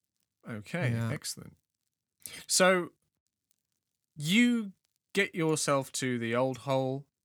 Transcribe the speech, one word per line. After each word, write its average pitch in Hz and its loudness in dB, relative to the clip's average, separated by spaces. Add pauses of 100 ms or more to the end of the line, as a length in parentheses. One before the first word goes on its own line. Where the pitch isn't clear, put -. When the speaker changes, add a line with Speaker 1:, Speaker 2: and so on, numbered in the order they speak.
(500)
Speaker 1:
Okay, 123 -4
Speaker 2:
Yeah. 113 -2
Speaker 1:
excellent. - -10 (920)
So 185 4 (1300)
you 214 2 (400)
get 196 0
yourself 156 0
to 127 -2
the 117 -2
old 131 0
hole. 135 -2 (200)